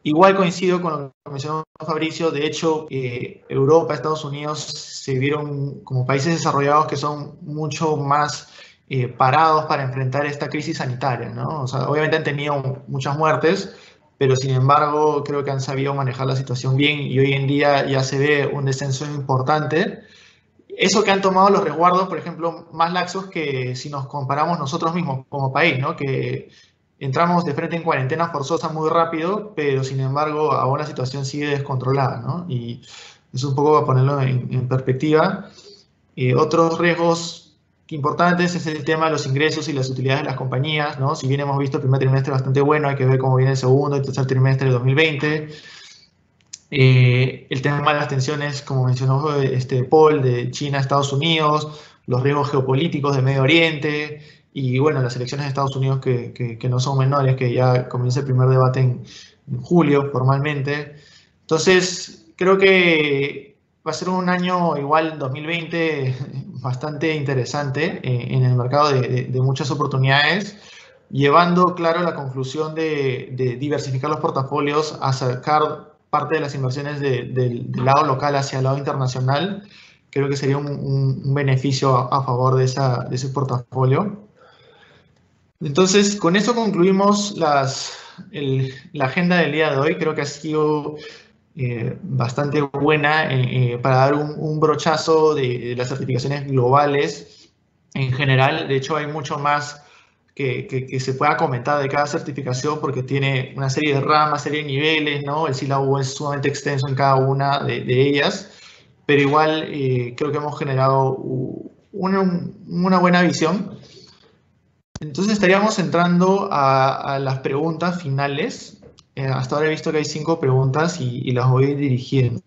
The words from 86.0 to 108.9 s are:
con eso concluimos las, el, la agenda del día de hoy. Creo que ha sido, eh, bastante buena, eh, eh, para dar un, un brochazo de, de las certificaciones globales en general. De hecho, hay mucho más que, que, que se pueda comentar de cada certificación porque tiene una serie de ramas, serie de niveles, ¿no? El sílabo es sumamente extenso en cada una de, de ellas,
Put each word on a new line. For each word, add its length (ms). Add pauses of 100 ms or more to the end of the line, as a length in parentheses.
con 220
eso 180
concluimos 840
las, 600 (340)
el, 420 (200)
la 120
agenda 320
del 140
día 200
de 60
hoy. 200
Creo 180
que 60
ha 40
sido, 720 (600)
eh, 460
bastante 600
buena, 720
eh, 420
eh, 40
para 200
dar 160
un, 240
un 240
brochazo 720
de, 240
de 160
las 140
certificaciones 580
globales 1040 (420)
en 200
general. 560
De 80
hecho, 180
hay 120
mucho 300
más 460 (500)
que, 320
que, 200
que 160
se 120
pueda 220
comentar 460
de 80
cada 180
certificación 720
porque 240
tiene 540
una 120
serie 260
de 40
ramas, 440
serie 180
de 60
niveles, 580
¿no? 200
El 100
sílabo 440
es 140
sumamente 340
extenso 400
en 80
cada 200
una 500
de, 180
de 240
ellas, 440 (540)